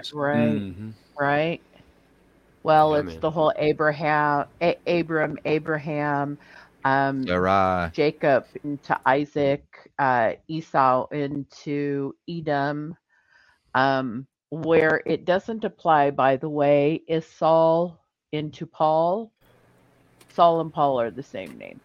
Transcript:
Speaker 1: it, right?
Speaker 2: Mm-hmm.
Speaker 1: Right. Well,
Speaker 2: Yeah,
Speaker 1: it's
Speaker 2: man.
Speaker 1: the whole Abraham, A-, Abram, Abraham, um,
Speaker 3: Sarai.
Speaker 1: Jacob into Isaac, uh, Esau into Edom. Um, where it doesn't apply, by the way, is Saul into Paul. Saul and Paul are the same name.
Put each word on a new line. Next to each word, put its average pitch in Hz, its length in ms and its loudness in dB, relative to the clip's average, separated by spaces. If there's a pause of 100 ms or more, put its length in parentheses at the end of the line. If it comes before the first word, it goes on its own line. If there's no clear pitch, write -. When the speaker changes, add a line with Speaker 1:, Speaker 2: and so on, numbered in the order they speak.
Speaker 1:
it, - 60 -16
right? 139 340 0
Speaker 2:
Mm-hmm. 101 400 -6 (300)
Speaker 1:
Right. 143 420 -2 (1000)
Well, 156 300 6
Speaker 2:
Yeah, 147 60 2
Speaker 1:
it's 147 140 -2
Speaker 2:
man. 160 80 -14
Speaker 1:
the 156 100 -2
whole 156 260 2
Abraham, 147 880 0 (160)
A-, 170 160 0 (220)
Abram, 156 460 -4
Abraham, 147 920 -4 (480)
um, 135 400 0
Speaker 3:
Sarai. 92 640 2
Speaker 1:
Jacob 147 540 0 (180)
into 147 420 -4
Isaac, 143 580 0 (360)
uh, 123 340 2 (140)
Esau 135 640 0
into 143 1040 -6 (140)
Edom. 151 640 -4 (800)
Um, 131 520 0 (220)
where 156 560 2
it 160 200 -2
doesn't 202 380 -2
apply, 156 480 2
by 135 240 2
the 151 140 -6
way, 147 580 2
is 160 180 -4
Saul 165 720 2 (360)
into 151 320 -8
Paul. 165 640 0 (1040)
Saul 170 280 4
and 160 120 -8
Paul 139 260 0
are 117 120 -2
the 120 120 -14
same 82 340 -14
name. 50 280 -18